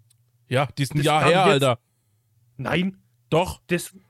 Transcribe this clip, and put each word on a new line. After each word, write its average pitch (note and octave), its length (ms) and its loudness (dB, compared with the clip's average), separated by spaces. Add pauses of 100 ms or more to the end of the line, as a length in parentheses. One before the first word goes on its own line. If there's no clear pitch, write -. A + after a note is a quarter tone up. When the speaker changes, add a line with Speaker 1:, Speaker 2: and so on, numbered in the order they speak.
(500)
Speaker 1:
Ja, C3 160 0 (120)
die C#3+ 60 -2
ist C3 100 -4
ein D3 40 -4
Speaker 2:
Das D3 80 0
Speaker 1:
Jahr D3+ 160 2
Speaker 2:
kam C#3+ 80 4
Speaker 1:
her, F3 140 4
Speaker 2:
jetzt. E3+ 40 4 (160)
Speaker 1:
Alter. B2+ 160 2 (800)
Speaker 2:
Nein. F3 400 -4 (320)
Speaker 1:
Doch. E3 380 -2
Speaker 2:
Das, F3 280 -6 (140)